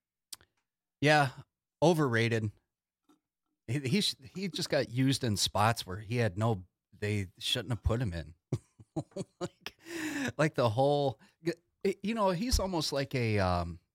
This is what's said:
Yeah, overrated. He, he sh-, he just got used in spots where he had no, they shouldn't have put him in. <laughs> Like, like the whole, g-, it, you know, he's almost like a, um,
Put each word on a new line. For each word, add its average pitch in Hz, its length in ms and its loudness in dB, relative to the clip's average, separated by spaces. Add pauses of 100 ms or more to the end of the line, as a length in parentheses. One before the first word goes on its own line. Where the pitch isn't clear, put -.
(1000)
Yeah, 147 280 4 (520)
overrated. 117 720 2 (1160)
He, 123 120 -2
he 139 220 0
sh-, - 140 -2 (200)
he 196 140 -6
just 165 200 -6
got 135 220 0
used 131 320 2
in 110 120 2
spots 104 480 2
where 92 140 -10
he 107 200 -6
had 107 200 0
no, 110 240 0 (380)
they 104 280 -2 (120)
shouldn't 120 320 -4
have 110 120 -4
put 113 200 0
him 98 100 -4
in. 80 220 -8 (180)
<laughs> - 500 -10 (360)
Like, - 360 -12 (640)
like 151 160 2
the 123 140 4
whole, 139 500 2 (260)
g-, 165 80 -2 (300)
it, 196 180 0
you 214 140 -2
know, 202 160 2
he's 220 280 0
almost 185 320 -2
like 139 220 -4
a, 117 240 2
um, 87 400 0 (180)